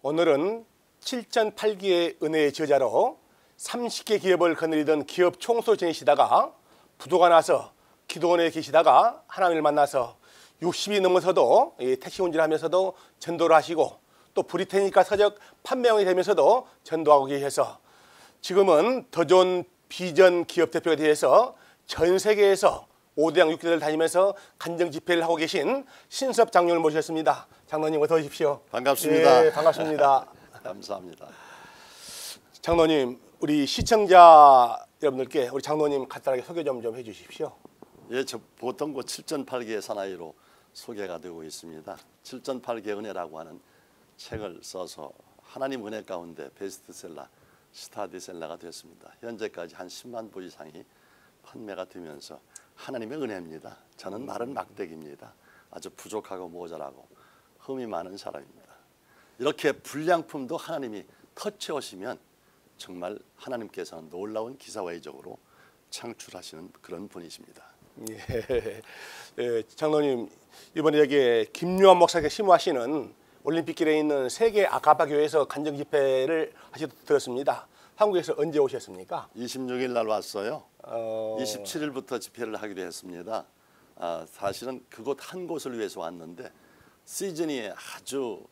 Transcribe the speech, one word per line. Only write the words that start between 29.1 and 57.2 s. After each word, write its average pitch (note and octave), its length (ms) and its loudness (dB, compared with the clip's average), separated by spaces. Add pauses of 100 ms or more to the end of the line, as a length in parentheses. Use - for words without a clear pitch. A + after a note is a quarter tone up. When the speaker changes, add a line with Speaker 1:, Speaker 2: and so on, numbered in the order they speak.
Speaker 1:
예, - 40 4
반갑습니다. D3+ 800 2 (140)
Speaker 2:
<laughs> - 180 -20
감사합니다. F#2+ 640 -14 (1300)
Speaker 1:
장로님, D#3 580 2 (200)
우리 D3 260 0
시청자 D#3+ 1200 10 (160)
여러분들께 C3 480 -2
우리 C3+ 140 -6
장로님 C#3+ 440 -2
간단하게 B2+ 360 -6
소개 E3+ 200 -10
좀, C3+ 200 -4
좀 A2+ 120 -8
해주십시오. B2+ 580 -14 (580)
Speaker 2:
예, C3 120 -4
저 B2 160 -10 (160)
보통 C#3+ 380 -8
그 B2+ 100 -10
칠천 C3+ 420 -10
팔기의 A2 360 -8
사나이로 F#2+ 540 -10 (380)
소개가 G2+ 440 -12
되고 E2 260 -16
있습니다. D#2+ 540 -16 (240)
칠천 B2+ 400 -12
팔 A#2 220 -10
개의 G#2 160 -8
은혜라고 F2+ 400 -12
하는 D#2+ 200 -20 (580)
책을 G#2+ 440 -14
써서 E2 500 -14 (300)
하나님 C3 460 -10
은혜 G#2+ 160 -12
가운데 E2+ 500 -14
베스트셀러, F2 760 -16 (440)
스타디셀러가 F2+ 840 -14
됐습니다. E2 540 -20 (100)
현재까지 G2+ 520 -12
한 F2+ 160 -18
십만 A2+ 400 -16
부 F#2 140 -16
이상이 D#2 420 -20 (560)
판매가 G2 440 -14
되면서 D#2 540 -20 (380)
하나님의 C3 440 -12
은혜입니다. F#2+ 540 -12 (220)
저는 G#2 280 -14
마른 A#2+ 280 -10
막대기입니다. D#2+ 800 -16 (380)
아주 - 180 -18
부족하고 F#2 580 -12
모자라고 D#2+ 600 -16 (520)